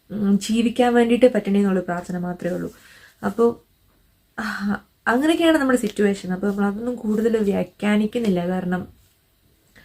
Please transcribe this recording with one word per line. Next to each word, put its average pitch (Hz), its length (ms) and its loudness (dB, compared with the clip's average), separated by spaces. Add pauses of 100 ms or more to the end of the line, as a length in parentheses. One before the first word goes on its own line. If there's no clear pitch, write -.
(120)
ഉം, 202 280 2
ജീവിക്കാൻ 233 540 0
വേണ്ടിയിട്ട് 240 400 4
പറ്റണേ 202 260 0
എന്നുള്ള 190 200 2
പ്രാർത്ഥന 180 380 -6
മാത്രമേ 175 380 -6
ഉള്ളൂ. 170 180 -8 (520)
അപ്പോൾ, 233 400 0 (720)
ആ, 208 420 -6 (260)
അങ്ങനെയൊക്കെയാണ് 320 500 2
നമ്മുടെ 262 200 2
സിറ്റുവേഷൻ. 202 560 -2
അപ്പോൾ 190 140 -4
നമ്മളതൊന്നും 202 480 -2
കൂടുതൽ 220 420 0
വ്യാഖ്യാനിക്കുന്നില്ല. 208 1080 0
കാരണം, 180 400 -4 (960)